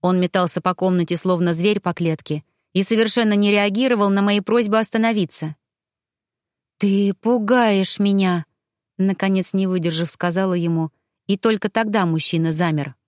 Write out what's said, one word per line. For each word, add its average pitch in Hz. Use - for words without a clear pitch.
Он 185
метался 180
по 180
комнате, 180
словно 175
зверь 196
по 175
клетке, 160
и 190
совершенно 220
не 202
реагировал 208
на 196
мои 208
просьбы 220
остановиться. 214
«Ты 196
пугаешь 220
меня», 190
наконец, 190
не 190
выдержав, 170
сказала 180
ему, 165
и 196
только 214
тогда 214
мужчина 160
замер. 156